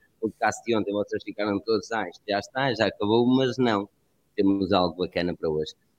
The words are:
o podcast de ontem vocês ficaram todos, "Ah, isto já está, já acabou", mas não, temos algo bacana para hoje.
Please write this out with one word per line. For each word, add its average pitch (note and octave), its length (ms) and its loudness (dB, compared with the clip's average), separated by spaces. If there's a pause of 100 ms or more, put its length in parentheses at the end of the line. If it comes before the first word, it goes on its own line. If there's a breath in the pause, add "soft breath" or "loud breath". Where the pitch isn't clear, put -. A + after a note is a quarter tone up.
(200 soft breath)
o A2+ 80 -2
podcast G#2+ 360 -2
de A2+ 120 0
ontem G2 160 -2
vocês G#2 300 -4
ficaram G#2 380 -4
todos, A2 320 -2
"Ah, G#2+ 160 -4
isto - 200 -16
já G2+ 120 0
está, C3 340 -4
já G#2 140 2
acabou", G#2+ 400 2
mas B2+ 280 2
não, A2 320 2 (460)
temos G2 380 2
algo F2+ 240 2
bacana F2 400 -2
para E2+ 120 -4
hoje. D#2 260 -4 (240)